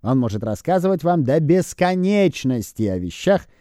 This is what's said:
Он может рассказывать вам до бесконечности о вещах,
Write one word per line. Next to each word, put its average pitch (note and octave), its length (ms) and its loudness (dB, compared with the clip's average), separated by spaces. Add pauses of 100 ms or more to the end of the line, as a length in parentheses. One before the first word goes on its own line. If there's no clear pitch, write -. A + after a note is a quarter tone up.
Он C3 180 0
может G#2+ 240 -2
рассказывать E3+ 600 -2
вам E3+ 200 2
до C3 160 2
бесконечности F3+ 1400 0
о F#2+ 140 -2
вещах, F2+ 500 -2 (140)